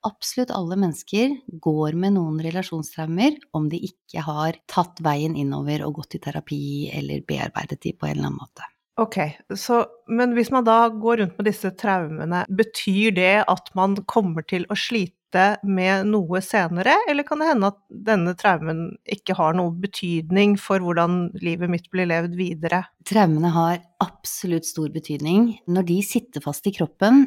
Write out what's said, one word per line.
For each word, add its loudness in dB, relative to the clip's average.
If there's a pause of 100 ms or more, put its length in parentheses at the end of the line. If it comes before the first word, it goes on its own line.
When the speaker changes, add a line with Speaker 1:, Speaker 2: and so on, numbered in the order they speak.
Speaker 1:
absolutt -4
alle -4
mennesker 0 (320)
går 0
med 2
noen -2
relasjonstraumer, -4 (140)
om 0
de -6
ikke -12
har -4
tatt -2
veien -2
innover -4
og -8
gått -12
i -12
terapi, -6
eller -6
bearbeidet -6
de -6
på -8
en -2
eller -2
annen -8
måte. -18 (320)
Speaker 2:
Ok, -2 (400)
så, 0 (260)
men 2
hvis 2
man 2
da 6
går 0
rundt -2
med -2
disse -2 (100)
traumene, -2 (100)
betyr 2
det 4 (120)
at 0
man 2 (180)
kommer 0
til -4
å -4
slite 0 (180)
med 2
noe 0
senere, 2 (100)
eller 0
kan -4
det 2
hende 2
at -20 (100)
denne 0
traumen 0 (260)
ikke -4
har 2
noe 0
betydning 0
for 0
hvordan 0 (100)
livet -2
mitt -4
blir 0
levd -2
videre? -2 (260)
Speaker 1:
Traumene 4
har 2 (240)
absolutt -6
stor -6
betydning. 0 (100)
Når 2
de 2
sitter -4
fast -4
i -2
kroppen, 4